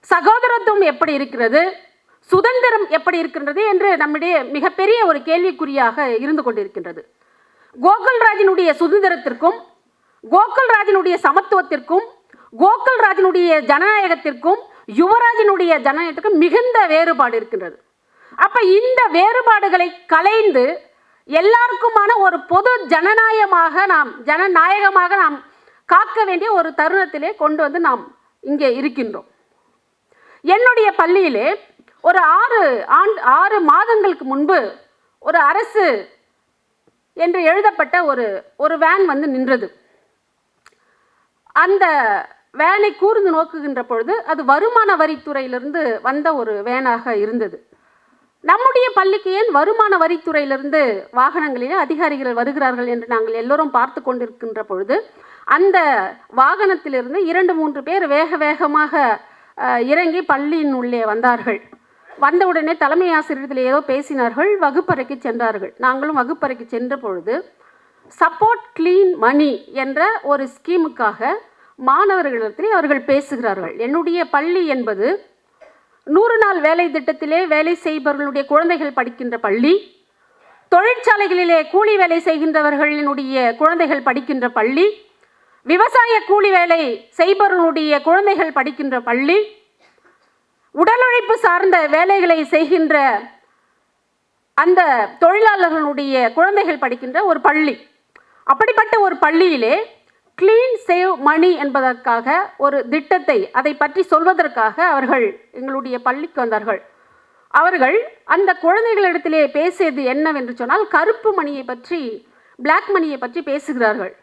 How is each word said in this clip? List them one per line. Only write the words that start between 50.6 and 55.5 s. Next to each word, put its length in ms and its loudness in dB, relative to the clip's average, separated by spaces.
வாகனங்களிலே 580 -2
அதிகாரிகள் 600 -4
வருகிறார்கள் 540 -4
என்று 200 -6
நாங்கள் 260 -2
எல்லோரும் 380 -2
பார்த்து 300 -2
கொண்டிருக்கின்ற 600 -8
பொழுது 480 -4
அந்த 320 2